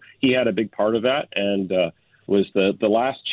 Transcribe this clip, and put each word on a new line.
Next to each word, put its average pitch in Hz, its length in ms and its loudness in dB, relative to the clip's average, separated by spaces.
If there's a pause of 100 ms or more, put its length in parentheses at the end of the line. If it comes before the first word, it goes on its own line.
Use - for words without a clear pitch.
(200)
he 131 120 2
had 127 160 2
a 110 40 0
big 101 200 -4
part 107 240 0
of 110 80 0
that 135 320 -2
and, 101 360 -2
uh, 90 200 2 (360)
was 98 260 2
the, 98 260 2
the 110 80 0
last 117 320 0 (140)